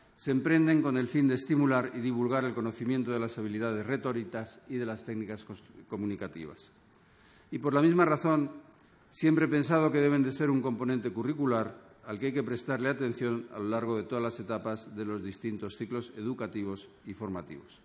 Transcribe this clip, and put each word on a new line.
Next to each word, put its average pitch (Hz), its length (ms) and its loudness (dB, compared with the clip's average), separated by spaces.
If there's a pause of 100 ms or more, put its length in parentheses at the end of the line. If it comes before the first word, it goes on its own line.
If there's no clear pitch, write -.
(160)
se - 140 -4
emprenden 156 520 4
con 135 140 2
el 127 120 0
fin 143 180 4
de 131 80 4
estimular 131 600 2
y 127 60 -6
divulgar 123 440 0
el 123 100 -4
conocimiento 117 560 -2
de 120 80 0
las 113 200 -4
habilidades 113 480 -2
retóricas 113 800 -4
y 131 80 -6
de 123 100 -4
las 110 160 -6
técnicas 107 420 -8
cos-, - 180 -14 (260)
comunicativas. 92 840 -6 (800)
Y - 80 -6
por 135 160 0
la 143 80 6
misma 170 220 6
razón, 151 460 2 (600)
siempre 156 360 4
he - 20 2
pensado 151 420 4
que 147 80 2
deben 143 240 6
de 131 80 0
ser 143 200 2
un 135 120 4
componente 123 480 -2
curricular 120 640 0 (320)
al 104 120 -6
que 131 80 -2
hay 135 60 0
que 135 120 0
prestarle 123 440 -2
atención 120 640 -2
a 104 60 -10
lo 104 120 -2
largo 113 260 0
de 104 80 -2
todas 120 180 -4
las 117 160 -4
etapas 107 560 -8
de 107 100 -6
los 104 200 -6
distintos 101 520 -8
ciclos 120 400 -8
educativos 104 720 -6 (180)
y 101 80 -10
formativos. 92 720 -10